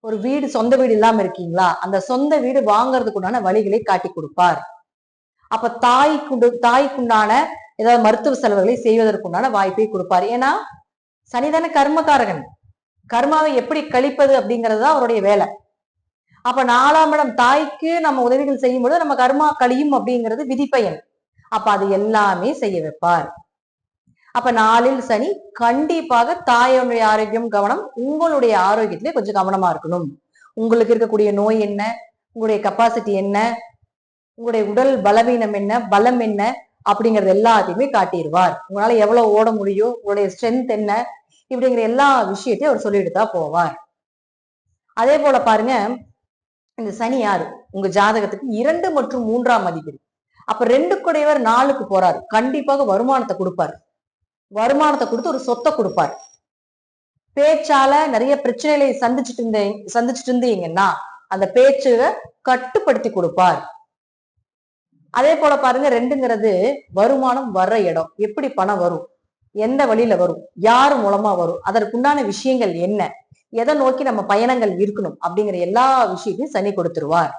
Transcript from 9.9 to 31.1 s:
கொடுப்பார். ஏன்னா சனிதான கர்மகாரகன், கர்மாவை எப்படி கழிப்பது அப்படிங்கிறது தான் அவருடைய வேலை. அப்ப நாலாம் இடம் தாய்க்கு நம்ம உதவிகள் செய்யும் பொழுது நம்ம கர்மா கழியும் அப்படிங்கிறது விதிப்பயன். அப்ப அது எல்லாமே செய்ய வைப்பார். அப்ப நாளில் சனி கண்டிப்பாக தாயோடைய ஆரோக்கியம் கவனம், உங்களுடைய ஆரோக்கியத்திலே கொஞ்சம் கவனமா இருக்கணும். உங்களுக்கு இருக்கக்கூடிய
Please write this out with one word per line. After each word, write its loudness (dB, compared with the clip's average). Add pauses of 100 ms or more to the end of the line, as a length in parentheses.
கொடுப்பார். 0 (120)
ஏன்னா 0 (800)
சனிதான -2
கர்மகாரகன், 0 (680)
கர்மாவை 0
எப்படி -4 (120)
கழிப்பது 2
அப்படிங்கிறது -2
தான் 4
அவருடைய 0
வேலை. 4 (1040)
அப்ப 0
நாலாம் 4
இடம் 0
தாய்க்கு 0 (140)
நம்ம 0
உதவிகள் 0
செய்யும் 0
பொழுது 2
நம்ம -2
கர்மா 2 (140)
கழியும் 2
அப்படிங்கிறது -2
விதிப்பயன். -2 (580)
அப்ப -2
அது -2 (120)
எல்லாமே 0 (120)
செய்ய -2
வைப்பார். -2 (1120)
அப்ப 0 (120)
நாளில் 4 (100)
சனி 0 (320)
கண்டிப்பாக 0 (120)
தாயோடைய 2
ஆரோக்கியம் 0
கவனம், 0 (240)
உங்களுடைய 0 (160)
ஆரோக்கியத்திலே -2
கொஞ்சம் -2
கவனமா 0
இருக்கணும். -6 (540)
உங்களுக்கு 2
இருக்கக்கூடிய 2